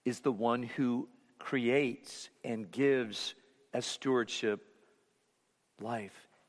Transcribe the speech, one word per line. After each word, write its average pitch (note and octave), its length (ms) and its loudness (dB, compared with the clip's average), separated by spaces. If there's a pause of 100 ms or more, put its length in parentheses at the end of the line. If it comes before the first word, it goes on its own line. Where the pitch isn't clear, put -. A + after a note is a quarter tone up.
is B2 160 -2
the C#3 120 2
one A#2 300 2
who B2 460 0 (320)
creates B2+ 880 0 (140)
and A2 260 -4
gives B2+ 640 2 (400)
as A#2+ 120 0
stewardship A#2 760 0 (1160)
life. G#2+ 480 -8 (220)